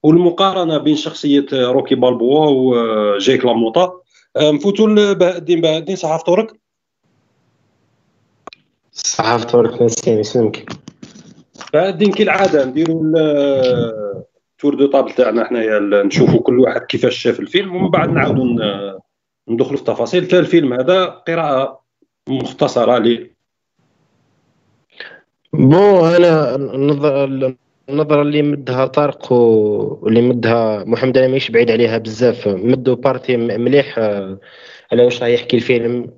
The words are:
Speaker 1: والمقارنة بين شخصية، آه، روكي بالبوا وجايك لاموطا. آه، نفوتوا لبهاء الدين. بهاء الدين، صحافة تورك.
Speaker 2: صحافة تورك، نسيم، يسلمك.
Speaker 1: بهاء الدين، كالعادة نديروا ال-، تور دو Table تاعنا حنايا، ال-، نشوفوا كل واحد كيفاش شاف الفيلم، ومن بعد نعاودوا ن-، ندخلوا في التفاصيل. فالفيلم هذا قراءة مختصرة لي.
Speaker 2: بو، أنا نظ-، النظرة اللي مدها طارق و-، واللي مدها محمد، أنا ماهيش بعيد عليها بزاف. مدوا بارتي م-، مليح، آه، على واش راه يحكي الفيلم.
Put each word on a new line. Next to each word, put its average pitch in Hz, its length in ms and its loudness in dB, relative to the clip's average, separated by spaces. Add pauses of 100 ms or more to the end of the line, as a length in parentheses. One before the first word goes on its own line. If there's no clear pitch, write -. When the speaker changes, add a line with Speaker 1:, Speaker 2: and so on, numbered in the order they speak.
Speaker 1:
والمقارنة 175 760 2
بين 147 180 0
شخصية، 143 580 -2
آه، 127 180 0
روكي 131 240 0
بالبوا 127 540 2
وجايك 117 960 0
لاموطا. 117 560 0 (340)
آه، 151 160 2
نفوتوا 202 360 0
لبهاء 196 500 2
الدين. 165 240 -2
بهاء 160 160 0
الدين، 165 180 -6
صحافة 165 280 -4
تورك. 208 360 -2 (2250)
Speaker 2:
صحافة 113 560 -4
تورك، 120 340 0
نسيم، 113 380 0
يسلمك. 107 520 -4 (1000)
Speaker 1:
بهاء 175 160 2
الدين، 190 220 0
كالعادة 175 540 2
نديروا 160 380 -2
ال-، 131 1200 0 (360)
تور 143 160 0
دو 139 100 2
Table 135 260 2
تاعنا 113 340 0
حنايا، 110 320 -2
ال-، 101 300 0
نشوفوا - 340 2
كل 123 180 0
واحد - 220 2
كيفاش - 360 -4
شاف - 220 -2
الفيلم، 190 360 -4
ومن 185 140 -2
بعد 165 200 0
نعاودوا 135 360 0
ن-، 101 540 -4 (480)
ندخلوا 120 280 -2
في 139 60 -6
التفاصيل. 120 440 -2
فالفيلم 165 480 2
هذا 175 320 0
قراءة 151 760 -4 (480)
مختصرة 123 680 -2
لي. 117 340 -2 (2250)
Speaker 2:
بو، 170 520 6
أنا 160 520 4
نظ-، 135 960 -2 (360)
النظرة 147 320 0
اللي 147 200 0
مدها 131 440 -2
طارق 139 460 -2
و-، 107 720 2
واللي 113 200 2
مدها 117 600 0
محمد، 123 340 0
أنا 131 100 4
ماهيش 131 240 -2
بعيد 117 200 2
عليها 113 260 0
بزاف. 110 500 -2
مدوا 120 480 0
بارتي 127 420 -2
م-، 117 240 -4
مليح، 131 380 0
آه، 101 380 -4 (540)
على 120 120 4
واش 123 200 0
راه 120 40 -2
يحكي 120 300 0
الفيلم. 117 600 -2